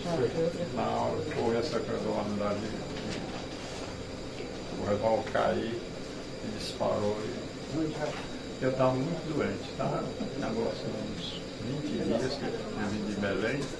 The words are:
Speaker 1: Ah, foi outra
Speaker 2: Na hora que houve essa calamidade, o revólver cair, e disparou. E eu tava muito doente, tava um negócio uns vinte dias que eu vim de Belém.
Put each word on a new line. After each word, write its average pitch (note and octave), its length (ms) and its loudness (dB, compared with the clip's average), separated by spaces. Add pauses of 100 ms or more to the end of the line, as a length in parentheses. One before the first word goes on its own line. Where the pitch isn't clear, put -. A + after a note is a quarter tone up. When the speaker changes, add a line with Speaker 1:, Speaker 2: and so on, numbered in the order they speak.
Speaker 1:
Ah, E3+ 100 0
foi B2+ 100 4 (180)
outra E3+ 220 2 (100)
Speaker 2:
Na A2+ 140 2
hora A#2 340 2
que - 160 -2
houve A#2 180 4
essa A#2 220 2
calamidade, G#2 800 2 (2250)
o G#2 100 -2
revólver A2 420 4
cair, A2 500 4 (600)
e A#2 40 -2 (120)
disparou. - 580 2 (580)
E D3+ 200 0 (680)
eu C3 100 4
tava C3 200 6
muito D3+ 400 0
doente, G2+ 420 0
tava C#3 280 0
um - 360 -4
negócio A2+ 460 0
uns G#2+ 560 -4 (240)
vinte - 220 -2 (160)
dias B2+ 300 2
que - 120 -2
eu - 60 0 (400)
vim G#2 200 0
de G2+ 80 -2
Belém. G2+ 400 2 (200)